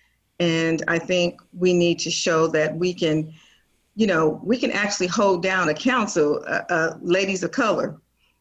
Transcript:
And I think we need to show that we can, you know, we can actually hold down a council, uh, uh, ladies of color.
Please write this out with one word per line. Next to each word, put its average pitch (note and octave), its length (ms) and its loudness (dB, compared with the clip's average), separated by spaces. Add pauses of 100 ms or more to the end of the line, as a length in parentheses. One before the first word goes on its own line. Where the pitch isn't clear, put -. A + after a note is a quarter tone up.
(380)
And E3 500 0
I E3+ 100 2
think F3 420 -2 (120)
we F3+ 220 2
need E3+ 260 4
to E3 100 -6
show E3 380 2
that D#3 280 0
we F3+ 180 -2
can, D#3 380 -2 (640)
you A3 100 2
know, D#3+ 380 2
we A#3 140 0
can - 120 -2
actually G3+ 380 -2
hold F#3+ 340 2
down F#3 260 0
a D3+ 60 2
council, G3 720 0
uh, - 220 -4
uh, E3 320 -2
ladies F#3+ 420 0
of - 80 -4
color. F#3 480 -2 (420)